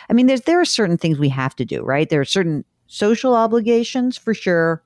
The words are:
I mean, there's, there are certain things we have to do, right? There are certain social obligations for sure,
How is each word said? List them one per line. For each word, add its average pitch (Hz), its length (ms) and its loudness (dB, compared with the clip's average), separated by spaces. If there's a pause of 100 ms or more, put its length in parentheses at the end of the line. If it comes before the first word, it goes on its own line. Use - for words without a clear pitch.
I - 40 2
mean, 247 120 4
there's, 262 160 2
there 330 180 2
are 349 60 2
certain 175 320 0
things 160 220 -2
we 143 100 2
have 135 280 -4
to 131 60 -4
do, 67 200 -6
right? 143 260 0
There 156 100 2
are 139 60 0
certain 165 400 -2 (220)
social 226 460 0
obligations 233 840 0
for - 160 -4
sure, 165 520 0